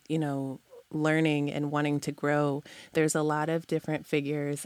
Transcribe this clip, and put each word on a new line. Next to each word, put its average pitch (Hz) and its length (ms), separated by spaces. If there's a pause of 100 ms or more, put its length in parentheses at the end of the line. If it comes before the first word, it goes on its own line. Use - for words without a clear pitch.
you 160 100
know, 139 400 (360)
learning 151 560
and 147 200
wanting 147 280
to 143 120
grow, 147 500 (320)
there's 156 220
a 156 80
lot 151 260
of 165 160
different 156 400
figures, 143 600